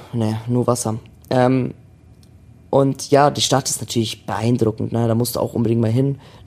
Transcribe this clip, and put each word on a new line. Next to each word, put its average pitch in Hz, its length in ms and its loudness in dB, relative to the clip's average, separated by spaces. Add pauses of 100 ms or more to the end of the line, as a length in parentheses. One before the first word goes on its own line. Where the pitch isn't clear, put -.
(140)
Nee, 110 220 -2 (120)
nur 120 200 0
Wasser. 113 300 -2 (320)
Ähm, 127 440 2 (960)
und 135 420 0
ja, 143 200 6
die - 100 -4
Stadt - 280 0
ist - 120 -6
natürlich 113 440 -4
beeindruckend, 113 680 -2
ne? 117 160 0
Da 113 80 2
musst 123 220 -2
du - 20 -2
auch 117 140 -2
unbedingt 117 280 0
mal 110 100 2
hin. 135 280 0 (280)